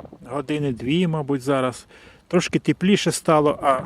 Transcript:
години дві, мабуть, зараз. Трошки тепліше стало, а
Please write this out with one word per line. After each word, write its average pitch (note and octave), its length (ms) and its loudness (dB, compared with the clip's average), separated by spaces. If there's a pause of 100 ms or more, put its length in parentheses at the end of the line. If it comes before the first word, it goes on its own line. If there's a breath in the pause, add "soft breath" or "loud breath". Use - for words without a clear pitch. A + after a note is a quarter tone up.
(300)
години C#3+ 440 -4
дві, D3 340 0
мабуть, C#3+ 340 -4
зараз. C3 460 -2 (400 loud breath)
Трошки E3+ 320 0
тепліше F3 520 0
стало, D3+ 500 2
а C3+ 240 2